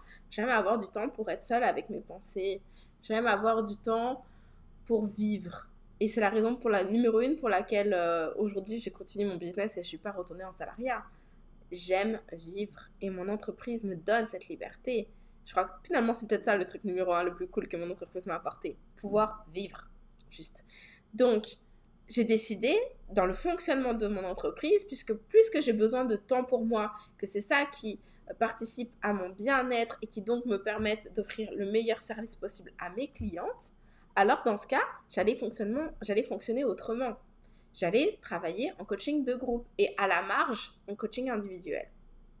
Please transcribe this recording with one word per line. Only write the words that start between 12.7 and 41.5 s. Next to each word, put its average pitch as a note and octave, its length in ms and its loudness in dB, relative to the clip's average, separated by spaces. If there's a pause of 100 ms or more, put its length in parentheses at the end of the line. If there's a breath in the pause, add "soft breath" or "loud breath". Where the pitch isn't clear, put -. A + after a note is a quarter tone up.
et G3 100 -2
mon F#3 180 -4
entreprise G#3+ 540 -4
me G3 120 -2
donne G#3+ 300 2
cette G3 220 -10
liberté. - 640 -6 (360 soft breath)
Je - 60 -18
crois F#3 140 2
que - 80 -10 (120)
finalement, A#3 300 2
c'est A3 120 -8
peut-être G3 160 2
ça G#3 140 4
le F3+ 80 0
truc - 200 -8
numéro F3+ 280 2
un F3 100 4
le F3+ 120 0
plus F3+ 120 -6
cool - 200 -4
que F3 100 -6
mon E3+ 140 -6
entreprise F3+ 340 -10
m'a F3+ 80 -4
apporté. - 440 -6 (180)
Pouvoir G#3+ 580 0
vivre, - 380 -10 (400)
juste. - 340 -14 (480 loud breath)
Donc, A3+ 440 4 (500)
j'ai A#3+ 160 2
décidé, A3 560 2 (300)
dans F#3+ 180 4
le F#3+ 60 0
fonctionnement C#4 600 0
de A3 140 -2
mon G3+ 160 -2
entreprise, F#3+ 600 2
puisque - 280 -4
plus A4 380 6
que D4+ 100 2
j'ai B3 120 4
besoin A3+ 300 4
de A3+ 120 2
temps B3+ 280 2
pour A#3+ 220 0
moi, G#3+ 280 0 (260 loud breath)
que G3+ 80 -4
c'est G#3 140 -4
ça C#4+ 240 4
qui, A3 340 -6 (280 soft breath)
euh, - 60 -10
participe A#3 580 -2 (120)
à G3+ 100 2
mon F#3 160 -2
bien-être A#3 720 0
et A3 60 -8
qui G#3 160 -8
donc A#3+ 240 0
me G3+ 160 0
permette G#3+ 500 -2
d'offrir G#3 400 -4
le G3+ 180 -2
meilleur A3 280 2
service A3 360 -8
possible - 440 -10
à F3 100 -8
mes A#3+ 220 -6
clientes, G#3 640 -6 (420 soft breath)
alors G3+ 300 6
dans G#3+ 120 2
ce - 100 -10
cas, C#4 160 4 (260)
j'allais G#3+ 260 2
fonctionnement, A#3+ 520 -2 (140)
j'allais G#3 220 2
fonctionner A#3 400 -2
autrement. A3+ 540 -2 (560 soft breath)
J'allais A#3 480 2
travailler F#3 580 -4
en - 60 -12
coaching D4 380 -2
de B3 100 0
groupe A#3+ 320 -4 (120)
et - 200 2
à G3 100 2
la F3+ 140 2
marge, G#3+ 520 -2 (160)
en G3+ 60 -8
coaching B3 340 -6
individuel. F#3 600 -6 (500)